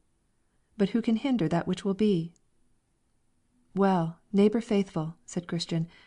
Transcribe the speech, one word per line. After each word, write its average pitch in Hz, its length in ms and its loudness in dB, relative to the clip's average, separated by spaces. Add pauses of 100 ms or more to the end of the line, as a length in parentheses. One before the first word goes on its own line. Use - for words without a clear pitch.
(760)
But 196 140 0
who 226 100 0
can 226 160 0
hinder 226 320 0
that 170 180 0
which 180 160 -4
will 196 100 -2
be?" 190 400 0 (1400)
"Well, 185 440 0 (120)
neighbour 208 300 4
Faithful," 190 640 -2
said 175 240 -8
Christian, 170 400 -4 (180)